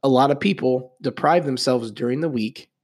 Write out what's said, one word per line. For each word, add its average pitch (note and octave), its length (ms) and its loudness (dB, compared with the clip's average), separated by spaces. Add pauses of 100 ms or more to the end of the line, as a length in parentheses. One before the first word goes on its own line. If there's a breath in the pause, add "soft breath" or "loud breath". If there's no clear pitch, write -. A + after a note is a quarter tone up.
A C#3 60 0
lot C3+ 240 4
of C#3+ 80 0
people B2+ 600 -2
deprive D3+ 440 0
themselves B2+ 460 -2
during A#2+ 300 -4
the E3 80 -2
week A#2 400 -6 (140)